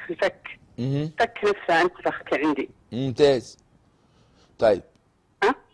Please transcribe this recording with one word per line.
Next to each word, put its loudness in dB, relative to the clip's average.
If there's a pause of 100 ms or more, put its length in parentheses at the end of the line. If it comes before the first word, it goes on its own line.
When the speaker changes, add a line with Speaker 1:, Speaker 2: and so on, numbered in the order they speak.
Speaker 1:
في -8
الفك. -4 (360)
Speaker 2:
مهم. -2
Speaker 1:
الفك -2 (100)
نفسه 0
انتفخ -4 (120)
عندي. -2 (220)
Speaker 2:
ممتاز. 2 (1000)
طيب. 4 (600)
Speaker 1:
ها؟ 2 (180)